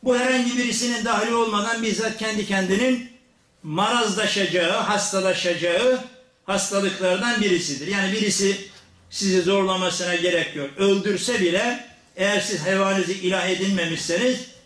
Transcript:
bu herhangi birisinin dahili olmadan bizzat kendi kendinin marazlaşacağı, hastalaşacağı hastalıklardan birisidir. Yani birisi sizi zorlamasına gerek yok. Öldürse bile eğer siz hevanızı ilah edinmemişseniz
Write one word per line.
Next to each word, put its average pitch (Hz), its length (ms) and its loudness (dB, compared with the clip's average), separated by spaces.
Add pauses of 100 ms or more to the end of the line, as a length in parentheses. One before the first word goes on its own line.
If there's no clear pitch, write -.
bu 247 140 4
herhangi 247 400 2
birisinin 240 460 -2
dahili 226 300 0
olmadan 226 480 0
bizzat 220 360 -2
kendi 214 280 -2
kendinin 202 640 0 (520)
marazlaşacağı, 196 1160 0
hastalaşacağı 190 1200 0 (400)
hastalıklardan 196 960 0
birisidir. 160 460 0
Yani 196 260 -2
birisi 202 440 0 (540)
sizi 185 320 0
zorlamasına 185 720 0
gerek 170 420 0
yok. 139 220 -6
Öldürse 196 640 2
bile 208 480 0 (280)
eğer 202 240 2
siz 170 260 -4
hevanızı 190 460 2
ilah 185 360 -2
edinmemişseniz 185 920 0 (260)